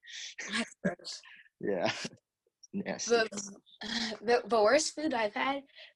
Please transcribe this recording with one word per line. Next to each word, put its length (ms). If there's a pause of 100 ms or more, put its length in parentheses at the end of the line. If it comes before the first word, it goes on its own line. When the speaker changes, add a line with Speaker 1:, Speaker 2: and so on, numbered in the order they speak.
(520)
Speaker 1:
That's 320
gross. 440
Speaker 2:
<laughs> 40 (280)
Yeah. 320 (960)
Nasty. 260
Speaker 1:
The, 180 (520)
<sighs> 400
the, 240
the 160
worst 340
food 180
I've 220
had 280 (320)